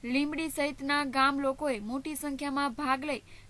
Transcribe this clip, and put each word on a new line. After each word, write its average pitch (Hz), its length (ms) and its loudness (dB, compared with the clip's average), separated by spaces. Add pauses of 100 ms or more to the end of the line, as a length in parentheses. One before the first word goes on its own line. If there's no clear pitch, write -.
લીંબડી 294 460 0
સહિતના 285 560 0
ગામ 269 340 4
લોકોએ 269 400 0
મોટી 269 360 -4
સંખ્યામાં 285 580 -2
ભાગ 269 320 0
લઈ 277 180 -4 (260)